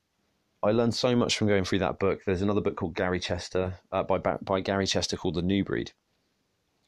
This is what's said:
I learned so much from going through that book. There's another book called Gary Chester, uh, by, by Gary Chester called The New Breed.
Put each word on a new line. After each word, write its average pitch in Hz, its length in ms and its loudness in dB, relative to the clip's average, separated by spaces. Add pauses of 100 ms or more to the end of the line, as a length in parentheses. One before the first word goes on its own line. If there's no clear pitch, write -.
(680)
I 104 60 4
learned 117 220 2
so 123 200 0
much 117 220 2
from 107 100 0
going 101 180 4
through 98 160 0
that 85 200 -2
book. 92 240 0
There's 95 180 0
another 101 180 2
book 101 160 -2
called 85 200 -6
Gary 90 240 0
Chester, 92 540 -4 (180)
uh, 95 100 0
by, 95 160 0
by 95 420 0
Gary 98 260 0
Chester 92 300 -2
called 92 180 -2
The 85 80 -2
New 95 200 2
Breed. 58 300 -4 (960)